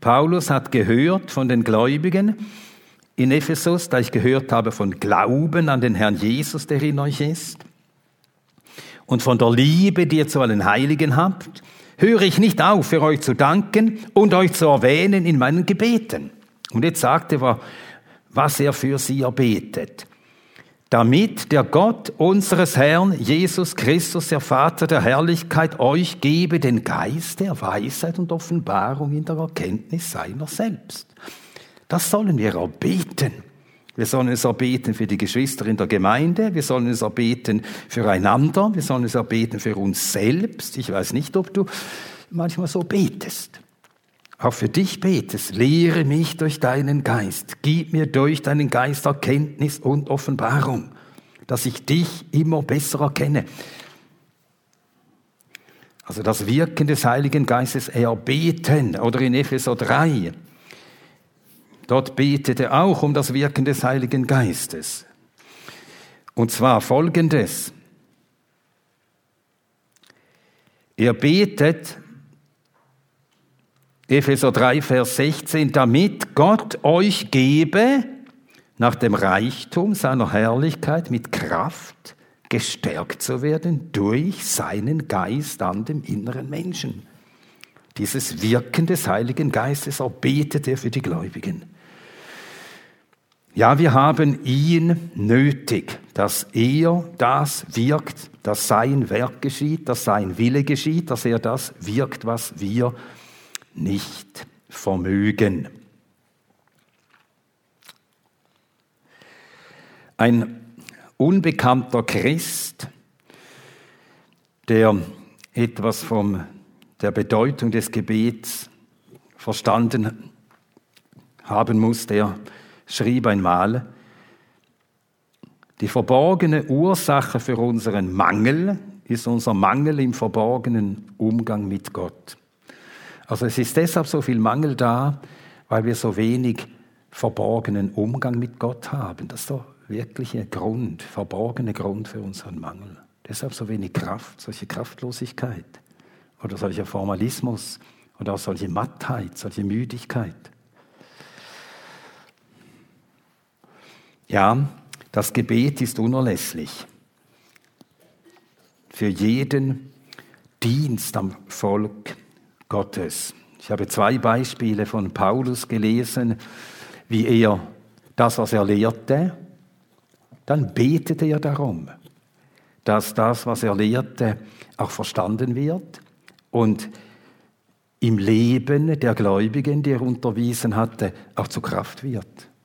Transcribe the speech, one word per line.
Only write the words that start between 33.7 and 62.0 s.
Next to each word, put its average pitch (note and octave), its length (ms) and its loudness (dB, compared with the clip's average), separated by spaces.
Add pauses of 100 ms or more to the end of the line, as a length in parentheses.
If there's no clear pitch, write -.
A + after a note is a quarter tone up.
Wir A2+ 120 -2
sollen B2+ 220 2
es B2 160 -2
erbeten B2 500 0
für A2 120 -2
die G2 120 -2
Geschwister A#2+ 480 -2
in A2 100 0
der G2+ 100 0
Gemeinde, D3+ 680 2
wir D#3 80 -2
sollen B2+ 260 0
es A#2+ 140 -2
erbeten A2+ 580 0 (280)
füreinander, A#2+ 840 2
wir F3+ 60 -2
sollen B2+ 240 -2
es A2+ 100 -4
erbeten A2+ 460 -2
für G#2+ 160 -4
uns G2 360 -2
selbst. C#3+ 680 -2
Ich C3 120 -8
weiß F#2+ 220 -4
nicht, D3 240 -2
ob F#3 160 -2
du G3 140 0 (640)
manchmal E3+ 380 -4
so F3+ 120 -2
betest. - 800 -4 (800)
Auch A#2+ 160 0
für G#2+ 160 -2
dich F#3 280 0
betest. E3+ 560 -2
"Lehre D#3+ 500 4
mich D3+ 340 0
durch D3+ 200 -2
deinen C3+ 460 0
Geist. G#2+ 580 -4
Gib D#3+ 300 0
mir D#3 140 2
durch D3 340 0
deinen D3 300 0
Geist C3+ 340 0
Erkenntnis D3 760 0
und C#3+ 300 0
Offenbarung, C3+ 800 -2 (580)
dass B2 200 -2
ich - 180 -8
dich E3 480 0
immer D#3 300 2
besser C#3+ 400 -2
erkenne." C#3+ 420 0 (2500)
Also - 200 -12
das A2 240 -2
Wirken D#3 400 2
des D3 180 0
Heiligen C3+ 420 2
Geistes B2 420 -2
erbeten. C3+ 1080 0
Oder A2+ 240 0
in B2+ 140 2
Epheser C3 420 0
drei. B2 560 0 (1500)
Dort C3 300 0